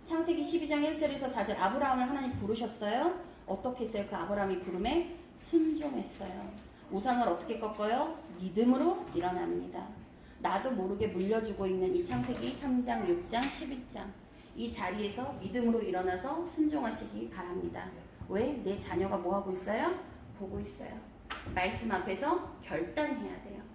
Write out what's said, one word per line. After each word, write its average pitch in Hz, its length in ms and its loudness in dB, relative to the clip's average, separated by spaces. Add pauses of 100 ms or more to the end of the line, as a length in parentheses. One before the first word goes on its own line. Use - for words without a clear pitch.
창세기 330 400 2
십이 311 240 2
장 294 160 4
일 302 140 2
절에서 277 320 0
사 233 160 0
절 208 120 0
아브라함을 254 520 4
하나님 262 280 0
부르셨어요. 226 840 0 (260)
어떻게 233 380 -2
했어요? 208 240 -2
그 196 80 -4
아브라함이 190 440 0
부름에 226 540 0 (220)
순종했어요. 262 1120 0 (400)
우상을 240 380 4
어떻게 214 320 0
꺾어요? 220 580 0 (220)
믿음으로 247 640 6 (100)
일어납니다. 175 720 -2 (540)
나도 190 320 2
모르게 196 360 0
물려주고 196 580 2
있는 185 280 2
이 - 100 4
창세기 247 500 -2
삼 254 280 2
장, 233 260 2
육 175 200 2
장, 233 140 2
십일 277 460 -4
장. 196 220 -8 (460)
이 233 160 -4
자리에서 208 640 -2
믿음으로 233 480 2
일어나서 185 640 0
순종하시기 233 840 0
바랍니다. 180 600 -6 (380)
왜? 240 260 2 (100)
내 196 140 0
자녀가 190 400 0
뭐 175 180 2
하고 196 160 -2
있어요? 240 420 0 (440)
보고 202 220 -6
있어요. - 300 -10 (640)
말씀 202 380 0
앞에서 240 680 0
결단해야 196 800 -2
돼요. 202 180 -12 (140)